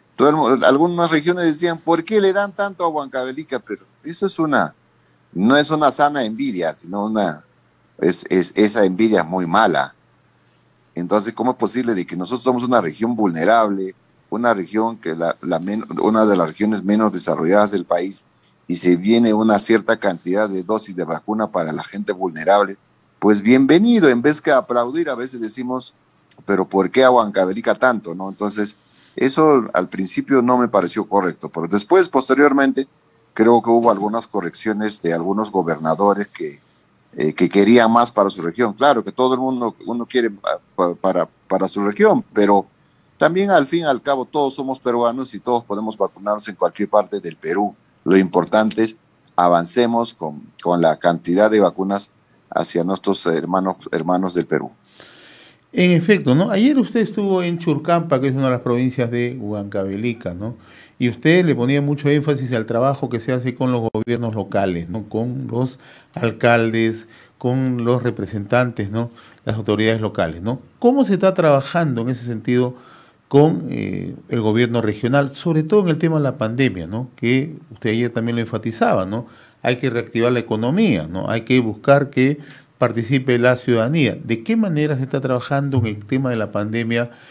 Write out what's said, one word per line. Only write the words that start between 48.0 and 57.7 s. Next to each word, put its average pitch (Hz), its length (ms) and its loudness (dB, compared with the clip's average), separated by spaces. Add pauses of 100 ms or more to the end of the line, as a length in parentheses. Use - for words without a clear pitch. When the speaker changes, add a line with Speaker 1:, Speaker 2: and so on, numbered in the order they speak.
Speaker 1:
Lo 90 120 4
importante 95 680 2
es 113 120 -6 (380)
avancemos 113 800 2
con, 73 300 -12 (180)
con 87 180 0
la 80 160 2
cantidad 87 540 0
de 107 80 4
vacunas 98 540 -2 (380)
hacia 82 340 -2
nuestros 95 420 -2
hermanos, 90 500 -2 (140)
hermanos 90 440 -2
del 87 120 -2
Perú. 65 240 -4 (1000)
Speaker 2:
En 180 200 2
efecto, 170 440 4
¿no? 190 160 2
Ayer 247 280 4
usted 233 220 0
estuvo 196 420 0
en 175 160 -2
Churcampa, 165 640 0